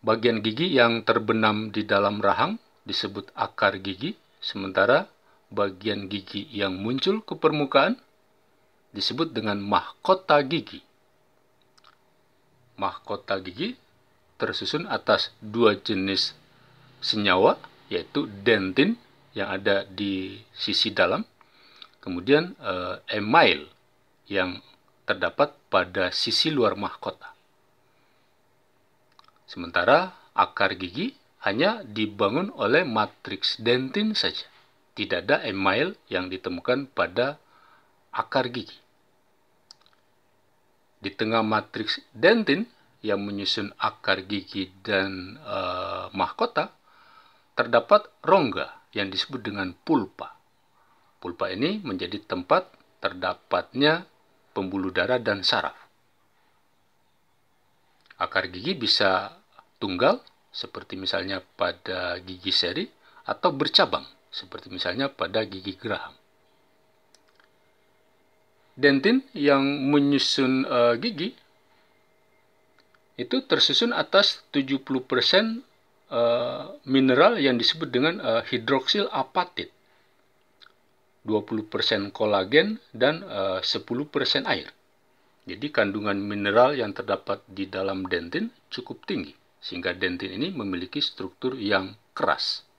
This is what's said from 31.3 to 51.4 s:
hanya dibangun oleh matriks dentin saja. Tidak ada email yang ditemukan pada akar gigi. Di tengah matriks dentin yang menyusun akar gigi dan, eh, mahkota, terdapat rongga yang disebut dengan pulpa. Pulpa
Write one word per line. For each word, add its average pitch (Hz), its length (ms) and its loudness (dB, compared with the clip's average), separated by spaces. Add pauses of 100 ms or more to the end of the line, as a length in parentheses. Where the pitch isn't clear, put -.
hanya 165 400 0
dibangun 107 720 -2
oleh 127 240 2
matriks 107 800 -4
dentin 131 560 0
saja. - 320 -4 (480)
Tidak 95 320 -4
ada 151 160 2
email 101 480 0 (160)
yang 90 160 -4
ditemukan 92 640 -4
pada 110 480 -2 (720)
akar - 400 -2
gigi. 120 240 -10 (2250)
Di 101 160 -8
tengah 110 320 0
matriks 107 640 -4
dentin 196 560 4 (320)
yang 101 240 -2
menyusun 101 560 -6
akar 98 480 -2
gigi 98 560 -8
dan, 95 560 -2
eh, 92 720 -6
mahkota, 147 640 -2 (800)
terdapat 120 560 4 (160)
rongga 123 480 2 (160)
yang 101 160 -4
disebut 120 320 -6
dengan 101 320 -6 (160)
pulpa. - 480 0 (880)
Pulpa 90 320 -4